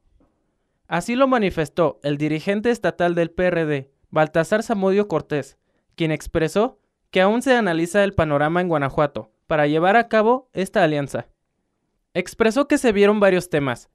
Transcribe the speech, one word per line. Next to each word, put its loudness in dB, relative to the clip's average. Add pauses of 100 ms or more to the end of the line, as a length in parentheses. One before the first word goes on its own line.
(880)
Así -4
lo 4
manifestó -2
el -4
dirigente -2
estatal -2
del -2
P -2
R 0
D, -4 (200)
Baltasar 0
Zamudio 0
Cortés, -6 (380)
quien -2
expresó -2 (320)
que 2
aún 2
se 2
analiza 0
el -2
panorama 0
en -2
Guanajuato -2 (140)
para 0
llevar 2
a 2
cabo 0
esta -2
alianza. -2 (880)
Expresó -2
que 2
se 2
vieron 4
varios 2
temas, -4